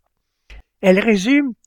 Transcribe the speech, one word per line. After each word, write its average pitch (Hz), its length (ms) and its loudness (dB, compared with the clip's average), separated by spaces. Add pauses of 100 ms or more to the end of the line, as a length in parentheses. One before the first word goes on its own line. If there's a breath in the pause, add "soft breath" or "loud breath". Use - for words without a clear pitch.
(800 soft breath)
Elle 190 160 2
résume 226 560 -2 (140)